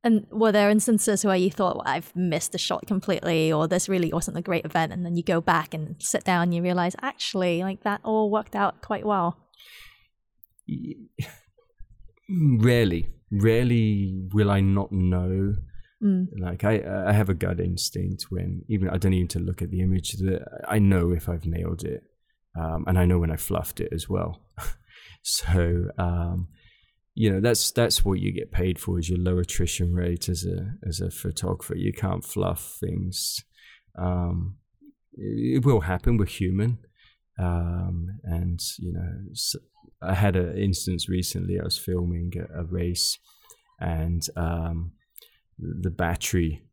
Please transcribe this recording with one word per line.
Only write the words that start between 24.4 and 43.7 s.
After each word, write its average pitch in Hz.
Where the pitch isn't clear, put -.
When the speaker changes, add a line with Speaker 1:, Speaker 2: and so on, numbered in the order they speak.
Speaker 2:
<laughs> -
So, 87
um, 87
you 107
know, 95
that's, 113
that's -
what 95
you 98
get 90
paid 92
for, 90
is 82
your 90
low 90
attrition 87
rate 87
as 87
a, 92
as 87
a 90
photographer. -
You 95
can't 92
fluff -
things. 92
Um, 90
it, 113
it 123
will 120
happen. 92
We're 101
human. 101
Um, 87
and, 87
you 87
know, 87
s-, -
I 87
had 95
an 90
instance 92
recently. 90
I 82
was -
filming 87
a, 85
a -
race, 90